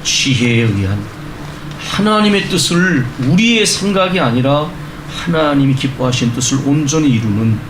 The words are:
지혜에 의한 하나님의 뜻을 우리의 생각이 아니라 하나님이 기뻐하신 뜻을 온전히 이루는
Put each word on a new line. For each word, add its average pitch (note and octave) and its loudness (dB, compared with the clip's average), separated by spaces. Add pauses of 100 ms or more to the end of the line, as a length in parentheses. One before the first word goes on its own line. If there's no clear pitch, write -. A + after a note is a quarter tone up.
지혜에 A#2+ 0
의한 G2+ 0 (760)
하나님의 G#3 2
뜻을 F3 2 (220)
우리의 G#3+ 4
생각이 F#3 0
아니라 C#3 0 (380)
하나님이 C#3+ 0
기뻐하신 B2+ -2
뜻을 C3 -2
온전히 D3+ 2
이루는 A2+ 2 (120)